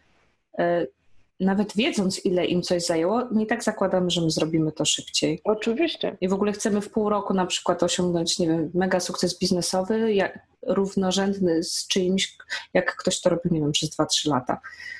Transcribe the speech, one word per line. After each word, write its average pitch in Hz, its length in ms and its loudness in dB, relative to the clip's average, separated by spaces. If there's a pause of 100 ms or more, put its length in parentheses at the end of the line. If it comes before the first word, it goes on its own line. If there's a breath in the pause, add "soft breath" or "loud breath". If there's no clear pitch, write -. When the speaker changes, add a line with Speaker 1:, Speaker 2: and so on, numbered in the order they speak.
(600 soft breath)
Speaker 1:
e, 170 280 2 (520)
nawet 196 360 2
wiedząc, 208 500 0
ile 180 200 2
im 175 160 0
coś 175 240 0
zajęło, 175 360 0 (100)
my 220 120 2
i 214 40 -2
tak 233 160 -2
zakładamy, 185 460 0
że 170 120 0
my 160 100 2
zrobimy 160 400 0
to 151 140 -4
szybciej. - 580 -2
Speaker 2:
Oczywiście. 233 800 -2
Speaker 1:
I 190 60 2
w 185 60 0
ogóle 202 180 0
chcemy 202 300 0
w - 80 -6
pół 208 200 0
roku 202 240 0
na 185 120 2
przykład - 380 0
osiągnąć, 175 560 2
nie 170 80 2
wiem, 160 260 0
mega 185 260 2
sukces 180 400 -2
biznesowy, 190 760 0
jak, - 260 0 (280)
równorzędny 190 960 2
z - 240 -6
czyimś, 190 500 0 (360 loud breath)
jak 180 220 0
ktoś - 260 -4
to 180 80 2
robił, 170 240 0
nie 160 60 2
wiem, 151 120 2
przez 156 180 -2
dwa, 156 160 0
trzy - 240 -2
lata. 135 300 0 (400 loud breath)